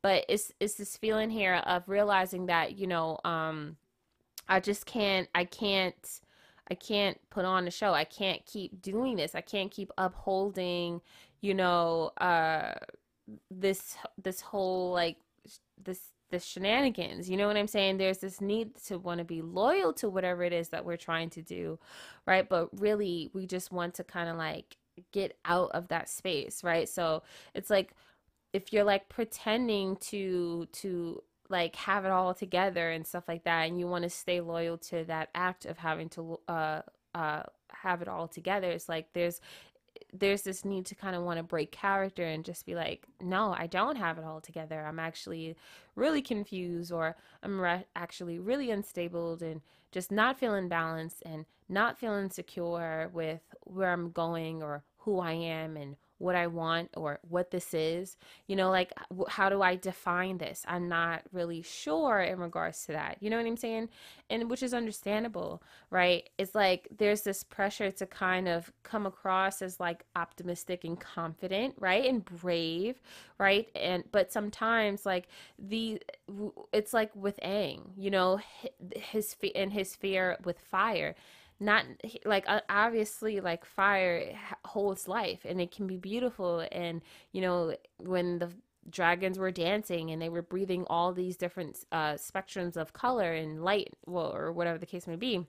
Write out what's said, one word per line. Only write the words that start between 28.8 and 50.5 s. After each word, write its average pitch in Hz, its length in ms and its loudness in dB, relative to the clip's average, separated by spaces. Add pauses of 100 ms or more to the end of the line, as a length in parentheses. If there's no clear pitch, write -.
like, 196 240 4
pretending 220 880 0
to, 175 760 -2
to, 175 500 -4 (260)
like, 170 280 0
have 196 280 0
it 190 60 2
all 185 240 4
together 180 560 0
and 160 160 -4
stuff 180 220 -8
like 170 160 -6
that, 165 200 4
and 170 140 -2
you 175 80 0
wanna 175 240 0
stay 175 300 0
loyal 170 380 -2
to 165 260 -4
that 160 300 -4
act 180 300 0
of - 140 -8
having 160 320 -2
to, 165 380 -10
uh, 156 340 0 (320)
uh, 156 280 0 (280)
have 175 320 0
it 175 60 -6
all 165 200 -4
together, 185 420 -2
it's 170 180 -4
like 160 260 -6
there's, 175 260 0 (720)
there's 196 300 2
this 190 220 -6
need 196 220 -2
to - 80 -12
kinda 185 260 -4
wanna 170 220 -2
break 170 300 -2
character 196 520 0
and 160 200 -4
just - 220 -10
be 170 80 -6
like, - 320 -4 (140)
No, 185 360 0
I 170 100 -4
don't 208 300 0
have 170 220 -2
it 160 60 -12
all 156 160 -10
together. 156 460 -8
I'm 160 120 -6
actually 165 580 -8 (400)
really 285 260 2
confused, 180 680 -4
or 165 240 -2 (260)
I'm 196 180 -4
re-, 175 260 0 (100)
actually 175 420 -8
really 240 320 0
unstable 170 720 -4
and 160 180 -6 (320)
just 185 200 -4
not 240 260 4
feeling 202 300 0